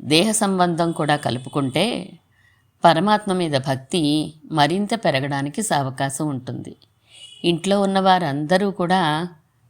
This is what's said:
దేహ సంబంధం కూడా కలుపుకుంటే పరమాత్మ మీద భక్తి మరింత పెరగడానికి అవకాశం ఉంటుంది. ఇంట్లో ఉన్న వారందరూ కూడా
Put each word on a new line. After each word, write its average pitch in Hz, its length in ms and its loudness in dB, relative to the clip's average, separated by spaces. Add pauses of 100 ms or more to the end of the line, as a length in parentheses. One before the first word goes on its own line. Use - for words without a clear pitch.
దేహ 160 300 2
సంబంధం 180 600 0
కూడా 151 240 0
కలుపుకుంటే 143 1000 -4 (680)
పరమాత్మ 196 480 4
మీద 165 280 0
భక్తి 147 760 -2 (160)
మరింత 160 440 2
పెరగడానికి 143 800 -2
అవకాశం 139 540 -2
ఉంటుంది. 123 480 -10 (680)
ఇంట్లో 175 360 0
ఉన్న 196 200 0
వారందరూ 180 680 2
కూడా 175 580 0 (420)